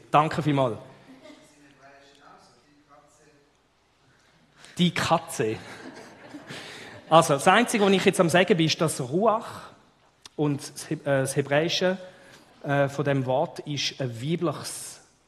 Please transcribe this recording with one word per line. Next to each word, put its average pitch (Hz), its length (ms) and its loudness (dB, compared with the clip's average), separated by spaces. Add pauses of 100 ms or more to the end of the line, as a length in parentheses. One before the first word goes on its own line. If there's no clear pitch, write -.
(100)
Danke 156 320 2
vielmals. 135 360 0 (4000)
Die 175 140 4
Katze. - 640 -2 (1500)
Also, 160 260 6
das 135 120 0
Einzige, 208 380 4
was 196 80 6
ich 185 120 2
jetzt 185 160 4
am 170 100 4
Sagen 185 260 4
bin, 160 100 2
ist, - 140 -2
dass 160 200 0
Ruach 202 720 -2 (680)
und 147 240 0 (140)
das - 140 -14
Heb-, - 180 -8
äh, 139 140 2
das 131 160 -4
Hebräische, 165 600 0 (680)
äh, 143 240 2
von 139 160 -4
dem 139 220 0
Wort 139 340 -2
ist - 400 -6
ein 131 100 -4 (120)
weibliches, 156 800 -6 (280)